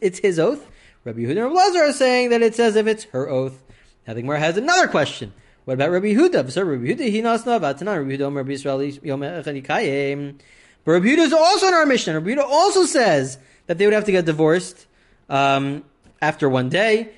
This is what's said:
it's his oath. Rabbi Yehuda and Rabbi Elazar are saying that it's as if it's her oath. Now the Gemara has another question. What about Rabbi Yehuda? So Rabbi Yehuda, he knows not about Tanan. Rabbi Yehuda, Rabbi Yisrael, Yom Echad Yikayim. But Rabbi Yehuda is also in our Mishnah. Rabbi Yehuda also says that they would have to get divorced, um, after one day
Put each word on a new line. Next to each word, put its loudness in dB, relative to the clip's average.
it's -2
his 0
oath. -2
Rabbi -10
Yehuda -4
and -2
Rabbi -2
Elazar 4
are -2
saying 2
that 2
it's 2
as 2
if 2
it's -2
her -6
oath. -4
Now -12
the -8
Gemara -4
has 0
another 2
question. -4
What -4
about 0
Rabbi 0
Yehuda? 2
So -2
Rabbi -4
Yehuda, -2
he -2
knows -2
not 0
about -2
Tanan. -4
Rabbi -4
Yehuda, -4
Rabbi -6
Yisrael, -6
Yom -6
Echad -8
Yikayim. -4
But 0
Rabbi 4
Yehuda 4
is 4
also 4
in 4
our 4
Mishnah. 0
Rabbi -4
Yehuda 0
also 2
says 0
that -4
they 2
would 4
have 0
to 0
get 2
divorced, 0
um, 0
after 0
one 0
day 0